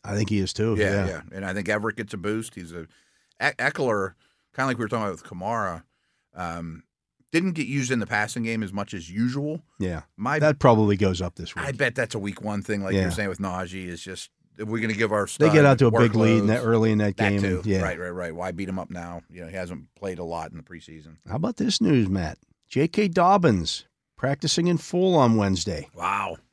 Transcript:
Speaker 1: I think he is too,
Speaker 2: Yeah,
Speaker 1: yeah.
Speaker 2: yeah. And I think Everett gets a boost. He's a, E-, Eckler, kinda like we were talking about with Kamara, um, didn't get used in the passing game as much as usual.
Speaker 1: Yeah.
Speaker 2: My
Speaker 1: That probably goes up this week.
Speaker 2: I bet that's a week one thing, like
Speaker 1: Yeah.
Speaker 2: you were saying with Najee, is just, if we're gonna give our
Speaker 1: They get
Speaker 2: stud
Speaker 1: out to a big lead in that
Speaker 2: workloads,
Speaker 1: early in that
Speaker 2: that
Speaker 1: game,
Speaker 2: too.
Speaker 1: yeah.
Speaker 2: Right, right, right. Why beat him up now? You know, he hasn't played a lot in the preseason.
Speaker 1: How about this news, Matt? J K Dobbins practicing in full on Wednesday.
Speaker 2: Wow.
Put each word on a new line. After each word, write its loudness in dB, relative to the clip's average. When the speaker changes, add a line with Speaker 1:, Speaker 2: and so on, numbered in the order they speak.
Speaker 1:
I -6
think 0
he 2
is -2
too, 0
Speaker 2:
Yeah, 2
Speaker 1:
yeah. 2
Speaker 2:
yeah. -6
And -8
I -4
think -4
Everett -2
gets -8
a -8
boost. -4
He's -14
a, -12
E-, 0
Eckler, 0
kinda -2
like -2
we -4
were -6
talking -4
about -4
with -12
Kamara, -6
um, -10
didn't 0
get -4
used -2
in 2
the -2
passing -2
game -4
as -6
much -6
as -12
usual. -4
Speaker 1:
Yeah. -4
Speaker 2:
My -2
Speaker 1:
That 2
probably 6
goes 0
up -6
this -12
week. -6
Speaker 2:
I -4
bet -2
that's -2
a -4
week -8
one -4
thing, -4
like -2
Speaker 1:
Yeah. 4
Speaker 2:
you 2
were -2
saying -2
with -8
Najee, -6
is -10
just, -14
if -10
we're -2
gonna -2
give 0
our 0
Speaker 1:
They 2
get 6
Speaker 2:
stud 8
Speaker 1:
out 8
to 8
a 6
big 4
lead 6
in 2
that 2
Speaker 2:
workloads, -2
Speaker 1:
early 4
in 4
that 0
Speaker 2:
that 2
Speaker 1:
game, 2
Speaker 2:
too. 0
Speaker 1:
yeah. 2
Speaker 2:
Right, -2
right, -8
right. -6
Why -6
beat -6
him -4
up -8
now? -10
You -18
know, -12
he -10
hasn't -10
played -8
a -6
lot -8
in -14
the -14
preseason. -20
Speaker 1:
How -6
about -4
this 0
news, 4
Matt? -2
J 0
K 0
Dobbins 2
practicing 0
in 2
full 2
on 6
Wednesday. 0
Speaker 2:
Wow. -4